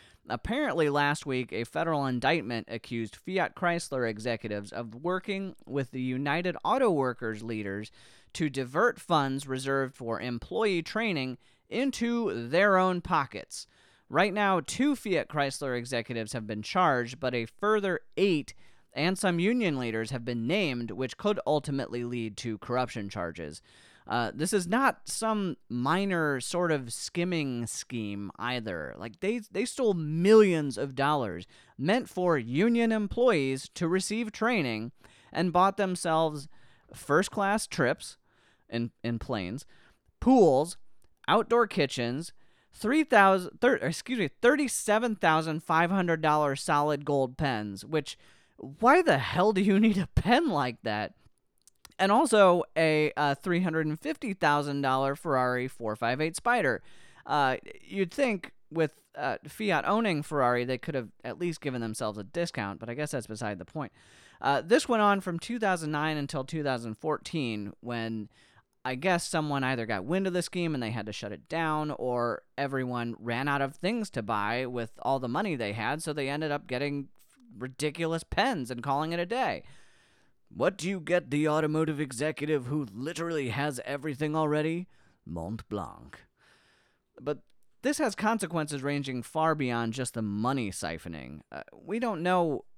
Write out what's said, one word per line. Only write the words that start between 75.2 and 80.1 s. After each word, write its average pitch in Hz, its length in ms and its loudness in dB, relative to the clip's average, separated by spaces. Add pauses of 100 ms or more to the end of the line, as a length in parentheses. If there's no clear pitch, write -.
money 165 280 -2
they 107 180 -2
had, 120 280 -4
so 151 120 -4
they 139 160 -4
ended 151 220 -2
up 143 160 -4
getting 139 420 -4 (480)
ridiculous 151 640 -4
pens - 480 0
and 120 120 -6
calling 147 280 -2
it 170 80 -2
a 175 60 -2
day. 190 380 -2 (840)